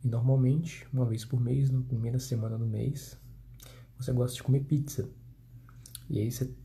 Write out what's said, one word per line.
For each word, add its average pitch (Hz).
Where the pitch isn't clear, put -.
E 131
normalmente, 131
uma 127
vez 113
por 123
mês, 131
na 131
primeira 120
semana 113
do 113
mês, 113
você 127
gosta 123
de -
comer 139
pizza. -
E 123
aí 110
você 127